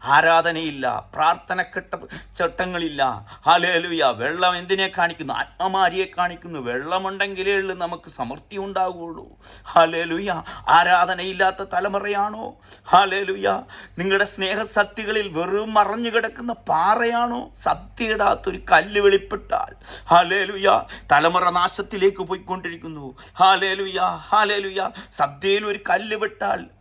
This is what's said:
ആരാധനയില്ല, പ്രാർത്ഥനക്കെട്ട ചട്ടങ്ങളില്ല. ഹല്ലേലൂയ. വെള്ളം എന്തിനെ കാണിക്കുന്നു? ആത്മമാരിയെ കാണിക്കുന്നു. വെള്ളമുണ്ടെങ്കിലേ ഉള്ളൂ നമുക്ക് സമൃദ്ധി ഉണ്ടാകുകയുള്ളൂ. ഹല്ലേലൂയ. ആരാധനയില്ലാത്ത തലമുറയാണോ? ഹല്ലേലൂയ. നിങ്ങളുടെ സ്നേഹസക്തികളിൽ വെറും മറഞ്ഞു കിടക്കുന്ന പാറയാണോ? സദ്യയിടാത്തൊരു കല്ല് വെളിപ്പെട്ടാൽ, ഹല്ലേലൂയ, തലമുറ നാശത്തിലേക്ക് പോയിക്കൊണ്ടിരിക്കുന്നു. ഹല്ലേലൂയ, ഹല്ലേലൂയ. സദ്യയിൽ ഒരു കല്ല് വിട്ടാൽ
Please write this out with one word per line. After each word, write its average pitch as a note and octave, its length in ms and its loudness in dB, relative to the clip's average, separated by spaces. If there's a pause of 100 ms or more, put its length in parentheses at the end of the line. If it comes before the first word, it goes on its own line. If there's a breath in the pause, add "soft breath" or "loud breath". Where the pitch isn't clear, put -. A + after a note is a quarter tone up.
ആരാധനയില്ല, D#3+ 1080 2
പ്രാർത്ഥനക്കെട്ട F3+ 800 -2 (420 loud breath)
ചട്ടങ്ങളില്ല. E3 880 -4 (220 loud breath)
ഹല്ലേലൂയ. F3 560 2 (180)
വെള്ളം F3 360 0
എന്തിനെ F#3+ 400 -2
കാണിക്കുന്നു? E3 360 -2
ആത്മമാരിയെ F#3 840 -2
കാണിക്കുന്നു. F3 420 -4
വെള്ളമുണ്ടെങ്കിലേ F#3 960 -4
ഉള്ളൂ G3 200 -2
നമുക്ക് F3+ 340 -8
സമൃദ്ധി D3+ 480 -10
ഉണ്ടാകുകയുള്ളൂ. F#3 800 -6 (360 loud breath)
ഹല്ലേലൂയ. E3+ 680 2 (340 loud breath)
ആരാധനയില്ലാത്ത F3+ 840 2 (120)
തലമുറയാണോ? G3+ 800 -4 (380 loud breath)
ഹല്ലേലൂയ. F#3+ 680 4 (360 loud breath)
നിങ്ങളുടെ G3 260 2
സ്നേഹസക്തികളിൽ G#3 1120 -4
വെറും G3+ 360 -2
മറഞ്ഞു G#3+ 360 2
കിടക്കുന്ന A3+ 460 -4 (140)
പാറയാണോ? A#3 800 0 (120)
സദ്യയിടാത്തൊരു G3+ 1000 -2 (100)
കല്ല് G3 280 4
വെളിപ്പെട്ടാൽ, - 760 0 (380 loud breath)
ഹല്ലേലൂയ, F#3+ 720 2 (260 loud breath)
തലമുറ E3+ 380 4
നാശത്തിലേക്ക് F#3+ 680 0
പോയിക്കൊണ്ടിരിക്കുന്നു. E3+ 1000 -8 (260 loud breath)
ഹല്ലേലൂയ, F#3+ 580 4 (300)
ഹല്ലേലൂയ. G3+ 640 0 (200 loud breath)
സദ്യയിൽ G3 540 0
ഒരു G3+ 140 -4 (100)
കല്ല് G#3+ 260 0
വിട്ടാൽ G3+ 500 -4 (160)